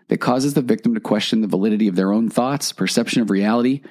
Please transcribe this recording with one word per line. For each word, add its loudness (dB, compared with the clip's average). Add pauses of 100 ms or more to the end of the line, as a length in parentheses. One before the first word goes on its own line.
(100)
that 0
causes 0
the 2
victim 0
to -2
question 0
the 0
validity 0
of 0
their 2
own 0
thoughts, -2
perception -2
of -2
reality, 0